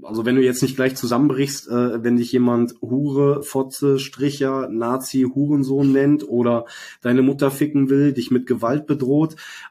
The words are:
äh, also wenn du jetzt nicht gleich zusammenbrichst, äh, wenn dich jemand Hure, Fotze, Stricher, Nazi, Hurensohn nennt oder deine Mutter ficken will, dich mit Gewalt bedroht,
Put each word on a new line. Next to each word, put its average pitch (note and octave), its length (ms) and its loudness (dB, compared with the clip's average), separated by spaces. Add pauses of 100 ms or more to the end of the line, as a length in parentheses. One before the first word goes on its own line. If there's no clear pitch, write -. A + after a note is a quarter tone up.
äh, - 20 -20
also A2 200 -6
wenn B2 100 2
du C3 80 4
jetzt B2+ 180 2
nicht C3+ 140 -2
gleich C3 200 0
zusammenbrichst, C3+ 720 0
äh, A#2+ 360 -2
wenn A#2+ 140 2
dich A#2+ 140 -2
jemand A#2+ 500 2
Hure, C#3+ 640 0
Fotze, C3+ 540 -2
Stricher, C3+ 720 -4
Nazi, B2 540 -2 (100)
Hurensohn C#3 580 2
nennt C#3 360 2
oder A#2+ 380 0 (360)
deine B2 220 2
Mutter C#3 260 2
ficken C#3 400 0
will, C#3 240 4
dich B2 160 -4
mit B2 160 0
Gewalt A#2+ 400 -2
bedroht, D3+ 500 0 (360)